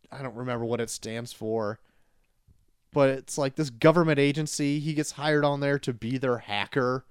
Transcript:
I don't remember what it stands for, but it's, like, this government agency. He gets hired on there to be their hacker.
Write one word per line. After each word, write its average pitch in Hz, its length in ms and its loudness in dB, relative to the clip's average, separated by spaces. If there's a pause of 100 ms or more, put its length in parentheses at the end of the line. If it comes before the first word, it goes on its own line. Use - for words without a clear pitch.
(120)
I 135 120 -12
don't 120 120 -10
remember 120 300 -4
what 117 160 0
it 113 80 -4
stands 117 420 -8
for, 110 480 -4 (1120)
but 139 180 4
it's, 135 280 -4
like, 139 180 -2
this 156 140 -2
government 156 500 4
agency. 143 600 0
He 151 140 -2
gets 147 180 -2
hired 147 340 2
on 143 140 0
there 143 200 0
to 135 140 -4
be 117 240 -4
their 123 220 0
hacker. 123 720 -2